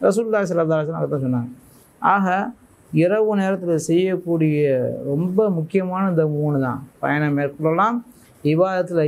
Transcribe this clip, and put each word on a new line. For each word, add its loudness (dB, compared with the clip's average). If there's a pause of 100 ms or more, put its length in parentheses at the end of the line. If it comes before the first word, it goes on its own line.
ரசூலுல்லாஹி 0
ஸல்லல்லாஹு 2
அலைஹி -2
வஸல்லம் -6
அதை -2
தான் -2
சொன்னாங்க. -2 (640)
ஆக 2 (640)
இரவு 2
நேரத்துல 0
செய்யக்கூடிய 0 (420)
ரொம்ப 0
முக்கியமான -2
இந்த 2
மூணு 0
தான். -2 (200)
பயணம் 0
மேற்கொள்ளலாம், 0 (480)
இபாதத்துல 0